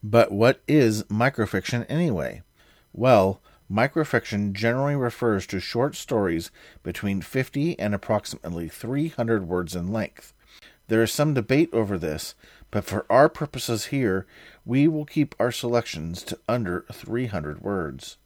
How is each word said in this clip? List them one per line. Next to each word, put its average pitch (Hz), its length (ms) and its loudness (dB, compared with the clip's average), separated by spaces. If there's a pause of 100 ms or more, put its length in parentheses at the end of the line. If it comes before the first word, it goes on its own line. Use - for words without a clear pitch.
But 110 280 4
what 113 380 4
is 113 360 4
microfiction 113 840 -2
anyway? 101 540 -2 (500)
Well, 101 480 4 (280)
microfiction 110 840 0
generally 123 420 0
refers 117 540 0
to 98 100 -4
short 127 380 -2
stories 92 560 -2 (320)
between 98 360 -2
fifty 143 600 -2
and 104 160 -2
approximately 85 720 -4
three 139 400 -4
hundred 113 400 -2
words 87 260 -2
in 90 180 -4
length. - 400 -6 (540)
There 113 160 4
is 110 80 2
some 151 240 0
debate 131 380 2
over 101 260 0
this, 78 380 -6 (340)
but 104 140 -2
for - 260 -4
our 139 180 8
purposes - 580 -4
here, 101 380 0 (400)
we 135 220 4
will 156 180 0
keep 147 360 -2
our 120 100 2
selections 110 720 -4
to - 160 -10 (100)
under 104 440 -2
three 123 340 -6
hundred 78 340 -6
words. 82 640 -6